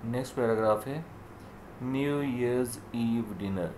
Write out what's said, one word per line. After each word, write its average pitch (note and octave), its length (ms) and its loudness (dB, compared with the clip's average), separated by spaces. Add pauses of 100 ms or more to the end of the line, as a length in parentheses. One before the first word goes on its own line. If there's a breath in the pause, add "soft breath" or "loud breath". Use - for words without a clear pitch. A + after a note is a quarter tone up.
(120)
नेक्स्ट B2 240 -2
पैराग्राफ A2 520 4
है D3+ 160 -4 (800 loud breath)
न्यू C#3 380 2
ईयर्स B2 560 2 (180)
ईव A#2 440 2
डिनर। F#2 380 -2